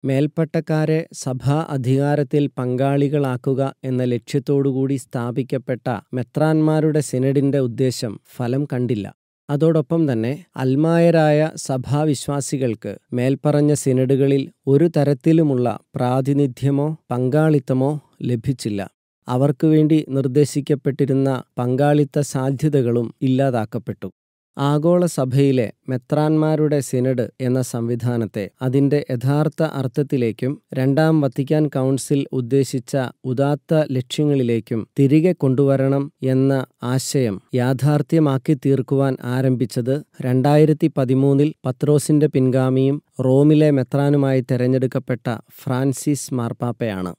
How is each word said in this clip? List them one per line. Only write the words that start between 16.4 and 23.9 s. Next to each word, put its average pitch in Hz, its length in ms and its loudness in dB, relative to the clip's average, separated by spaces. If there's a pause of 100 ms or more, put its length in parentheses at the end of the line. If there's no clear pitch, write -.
പങ്കാളിത്തമോ 135 880 2 (220)
ലഭിച്ചില്ല. 120 680 -4 (380)
അവർക്കു 139 380 2
വേണ്ടി 156 420 4
നിർദ്ദേശിക്കപ്പെട്ടിരുന്ന 135 1300 0 (160)
പങ്കാളിത്ത 143 640 0
സാധ്യതകളും 131 1000 -2
ഇല്ലാതാക്കപ്പെട്ടു. 123 880 -2 (480)